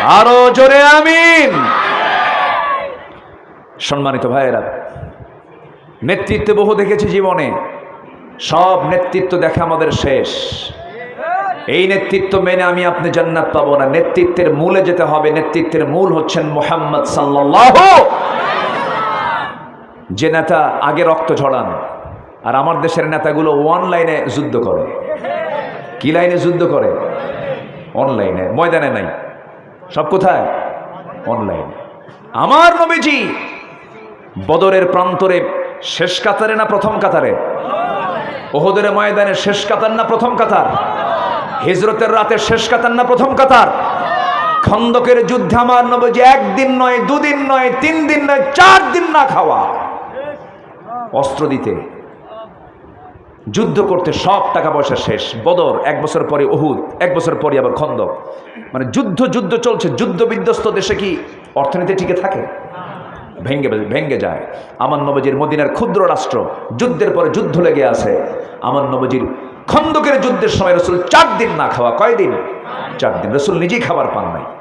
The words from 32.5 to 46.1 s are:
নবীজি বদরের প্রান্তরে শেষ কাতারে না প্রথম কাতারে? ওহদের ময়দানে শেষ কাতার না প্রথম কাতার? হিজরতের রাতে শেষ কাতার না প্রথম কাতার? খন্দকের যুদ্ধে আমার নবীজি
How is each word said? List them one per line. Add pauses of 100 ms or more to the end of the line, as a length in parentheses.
নবীজি (1120)
বদরের
প্রান্তরে (340)
শেষ
কাতারে
না
প্রথম
কাতারে? (1200)
ওহদের
ময়দানে
শেষ
কাতার
না
প্রথম
কাতার? (1000)
হিজরতের
রাতে
শেষ
কাতার
না
প্রথম
কাতার? (1000)
খন্দকের
যুদ্ধে
আমার
নবীজি